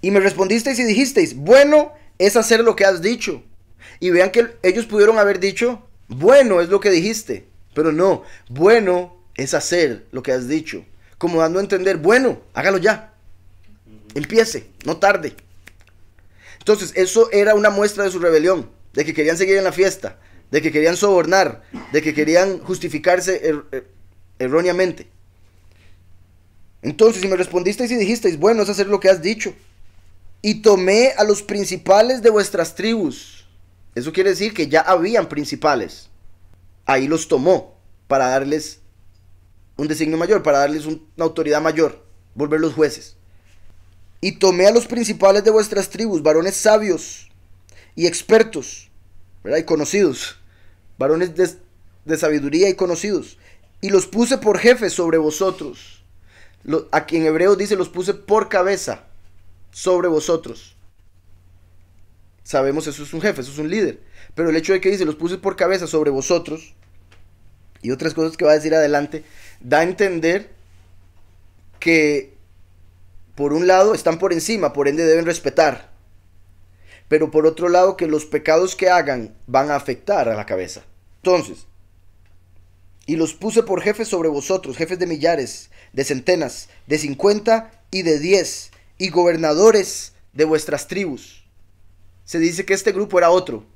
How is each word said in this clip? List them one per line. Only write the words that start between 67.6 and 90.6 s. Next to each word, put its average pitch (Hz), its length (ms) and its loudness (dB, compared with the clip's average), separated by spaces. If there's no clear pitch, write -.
y 117 100 -6
otras 147 220 -6
cosas 160 240 -4
que 175 80 -2
va 151 60 6
a 156 40 8
decir 156 200 0
adelante, 147 480 0
da 143 200 0
a 165 40 2
entender 185 680 -2
que, 147 560 0
por 143 180 -2
un 175 140 0
lado, 190 260 4
están 165 260 -2
por 185 140 0
encima, 160 400 -2
por 139 140 0
ende 156 180 0
deben 165 200 2
respetar. - 640 -2
Pero 156 240 0
por 156 140 2
otro 160 240 0
lado, 185 280 2
que 170 100 -4
los 151 180 -2
pecados 160 500 0
que 185 140 0
hagan 143 440 0
van 135 240 0
a 143 40 0
afectar 135 540 -2
a 110 60 -2
la 104 100 -8
cabeza. 92 380 -8
Entonces, 175 500 -2
"Y 156 100 -4
los 160 180 -2
puse 220 300 0
por 185 180 -2
jefes 214 260 -4
sobre 165 220 -2
vosotros, 147 480 -4
jefes 170 220 -6
de 180 80 -4
millares, 156 640 -4
de 139 100 -4
centenas, 143 640 -4
de 151 120 -2
cincuenta 208 720 -2
y 190 120 -8
de 156 160 0
diez". 180 520 -2
Y 185 80 -4
gobernadores 170 1040 2
de 147 140 0
vuestras 151 420 -2